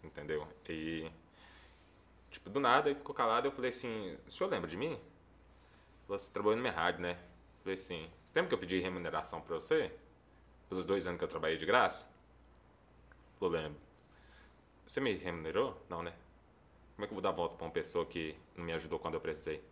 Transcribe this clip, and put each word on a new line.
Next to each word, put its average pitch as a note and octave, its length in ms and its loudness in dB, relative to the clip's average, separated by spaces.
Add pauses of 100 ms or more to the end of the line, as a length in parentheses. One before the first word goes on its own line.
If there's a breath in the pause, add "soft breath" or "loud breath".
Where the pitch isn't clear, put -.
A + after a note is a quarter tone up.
entendeu? D#2 440 -4 (220)
E, D#2+ 400 -4 (1200 loud breath)
tipo, - 200 -16
do A#2+ 100 0
nada, C#3 300 8
ele C#3+ 100 0
ficou - 160 -8
calado. A#2+ 320 4
Eu C#3 40 2
falei B2+ 200 0
assim, A2 440 -6 (120)
"O - 40 -16
senhor G3 200 -2
lembra E2+ 180 -2
de E2+ 80 -6
mim?" D3+ 140 -2
Ele - 80 -8 (1040 loud breath)
falou, G2 140 -4
"Você - 120 -12
trabalhou G#2 260 6
na A#2+ 40 0
minha A#2 120 0
rádio, E2+ 280 2
né?" F2 120 0
Eu - 500 -16
falei F#2+ 160 -2
assim, E2+ 240 -6
"Você - 360 -14
lembra F3+ 100 2
que C#3 60 4
eu G2 40 -4
pedi F#2 200 0
remuneração E2+ 640 -2
pra E2+ 140 -4
você? C#3 360 2 (760)
Pelos F#2 160 -2
dois F#2 220 2
anos F2 100 -2
que F2 60 -2
eu D#2+ 60 -2
trabalhei D#2+ 280 0
de D#2+ 80 -4
graça?" A#2 400 4
Ele - 1300 -20
falou, E2+ 160 2
"Lembro." D2+ 240 -4 (1040 loud breath)
"Você - 140 -4
me B2 160 2
remunerou?" E2+ 600 -2 (140)
"Não, E2+ 140 -4
né? E2+ 100 -6 (840)
Como G#2 100 -4
é - 20 -10
que - 60 -8
eu - 20 -6
vou F#2+ 80 -2
dar F#2+ 80 4
volta E2+ 240 0
pra E2 100 -8
uma E2 60 -4
pessoa E2 340 0
que D#2+ 300 -4 (200)
não E2+ 100 -8
me E2 80 -2
ajudou D#2+ 260 -4
quando D#2+ 160 -4
eu D#2 60 0
precisei? D#2 400 -4 (100)